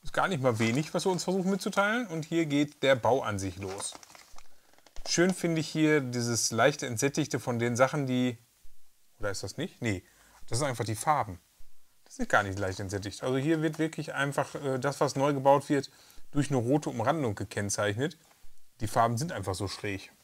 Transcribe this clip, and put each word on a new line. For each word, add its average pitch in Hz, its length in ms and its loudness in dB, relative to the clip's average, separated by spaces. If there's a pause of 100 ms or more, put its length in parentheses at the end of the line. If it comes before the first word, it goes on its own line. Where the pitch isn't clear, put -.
Ist - 100 -6
gar 139 140 2
nicht 170 140 -2
mal 123 180 2
wenig, 120 340 0
was 180 120 -2
er 190 60 2
uns 180 120 -2
versucht 185 220 0
mitzuteilen. 202 640 0
Und 160 180 -6
hier 165 200 2
geht 143 360 0
der 135 140 6
Bau 120 260 2
an 110 160 -2
sich 95 200 -6
los. 98 360 -8 (1120)
Schön 180 260 4
finde 165 280 0
ich 151 60 -4
hier 151 340 4
dieses 120 500 -2
leichte 131 360 2
Entsättigte 135 520 0
von 120 200 -2
den 120 160 0
Sachen, 131 320 2
die, 127 300 0 (840)
oder 104 120 -2
ist - 120 -6
das - 140 -10
nicht? 147 240 -8
Nee, 104 220 0 (440)
das 113 120 0
sind 147 80 0
einfach 120 180 -2
die 110 100 -2
Farben. 120 440 0 (640)
Das - 140 -20
ist 247 100 -2
gar 107 140 6
nicht 95 140 -2
leicht 95 220 -2
entsättigt. 98 440 -6
Also 131 140 0
hier 156 240 2
wird 156 160 0
wirklich 156 360 -4
einfach, 143 420 -2
äh, 139 240 -2
das, 139 200 -2
was 147 160 2
neu 139 180 2
gebaut 139 360 4
wird, 139 220 0 (400)
durch 143 180 2
eine 135 100 4
rote 143 300 2
Umrandung 123 460 0
gekennzeichnet. 104 800 -2 (640)
Die 107 60 -2
Farben 120 300 2
sind 165 140 -4
einfach 98 240 -4
so 98 120 -4
schräg. - 440 -6 (120)